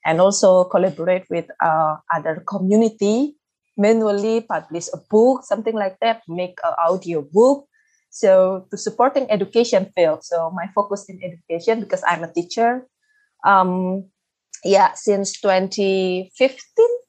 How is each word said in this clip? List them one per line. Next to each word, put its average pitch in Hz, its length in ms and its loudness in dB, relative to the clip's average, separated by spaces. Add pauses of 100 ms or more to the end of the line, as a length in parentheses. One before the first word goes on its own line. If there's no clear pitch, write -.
and 160 160 0
also 190 440 4
collaborate 180 640 -2
with, 170 160 -4 (180)
uh, 156 340 0 (180)
other 160 320 -6
community, 214 880 0 (400)
manually 220 680 0
publish 170 520 -8
a 180 40 -10 (120)
book, 247 340 2
something 220 320 -4
like 196 240 -4
that, 226 280 -2
make 180 360 -8
an 170 160 -2
audio 170 420 -2
book. 233 460 2 (420)
So 190 600 2
to 202 60 -10
supporting 254 520 -2
education 202 680 0
field. 160 280 2
So 165 280 -4
my 180 220 -10
focus 202 340 -4
in 185 160 -20
education, 175 580 -4
because 185 260 -6
I'm 170 160 -2
a 170 80 -12
teacher, 233 560 -2 (580)
um, 185 600 0 (580)
yeah, 190 300 4
since 196 460 -2
twenty 190 960 -2
fifteen 277 540 0 (200)